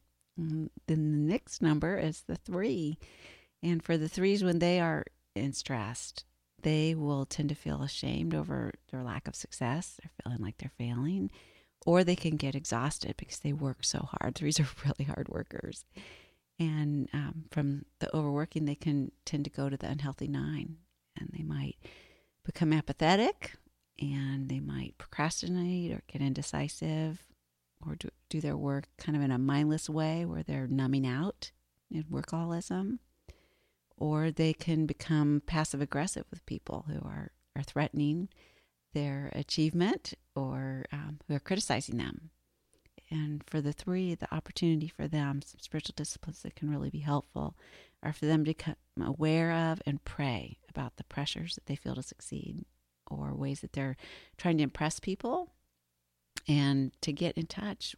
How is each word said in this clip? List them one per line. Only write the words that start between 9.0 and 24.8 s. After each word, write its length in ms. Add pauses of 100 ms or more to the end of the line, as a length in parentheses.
lack 240
of 80
success. 640
They're 100 (120)
feeling 200
like 140
they're 200
failing. 540 (540)
Or 180
they 120
can 220
get 180
exhausted 640
because 220
they 140
work 300
so 260 (100)
hard. 160
Threes 240
are 160
<laughs> 100
really 200
hard 240
workers. 560 (720)
And, 540
um, 380
from 340 (140)
the 160
overworking, 500
they 100
can 360 (140)
tend 200
to 60
go 180
to 80
the 120
unhealthy 380
nine. 500 (400)
And 160
they 100
might 320 (680)
become 300
apathetic, 800 (460)
and 500
they 100
might 380